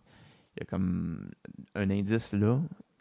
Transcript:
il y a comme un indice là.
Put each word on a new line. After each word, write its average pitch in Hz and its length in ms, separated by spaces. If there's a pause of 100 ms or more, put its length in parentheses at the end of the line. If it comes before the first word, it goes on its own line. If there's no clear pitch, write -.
(560)
il - 40
y - 20
a - 40
comme 87 640 (460)
un 98 160
indice 101 420
là. 107 280 (400)